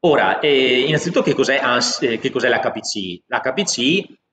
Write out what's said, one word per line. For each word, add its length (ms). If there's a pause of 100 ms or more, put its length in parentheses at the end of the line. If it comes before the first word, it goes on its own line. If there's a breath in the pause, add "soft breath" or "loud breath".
Ora, 400
eh, 400
innanzitutto 420
che 120
cos'è 280
Ans-, 400
eh, 160
che 120
cos'è 180
l'H 240
P 80
C? 460
L'H 260
P 100
C 540 (160)